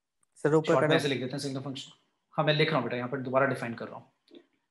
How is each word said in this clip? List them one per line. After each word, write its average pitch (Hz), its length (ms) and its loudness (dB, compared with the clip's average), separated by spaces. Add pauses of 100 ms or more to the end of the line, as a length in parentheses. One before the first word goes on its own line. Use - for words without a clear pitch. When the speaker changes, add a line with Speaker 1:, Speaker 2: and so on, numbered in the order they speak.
(360)
Speaker 1:
सर, 151 180 0
ऊपर 160 120 4
Speaker 2:
शॉर्ट 165 140 4
में 156 80 4
Speaker 1:
करना। 160 60 4
Speaker 2:
ऐसे 156 140 2
लिख 131 100 0
देते 127 140 -6
हैं 143 60 -6
सिग्नम 135 220 -6
function। 135 320 -10 (400)
हाँ, 151 140 0
मैं 151 80 2
लिख 151 140 2
रहा 160 80 0
हूँ 120 80 0
बेटा, 120 120 -4
यहाँ 123 120 -4
पर 135 100 -6
दोबारा 131 280 2
define 123 280 -4
कर 110 140 -10
रहा - 80 -14
हूँ। - 160 -20 (580)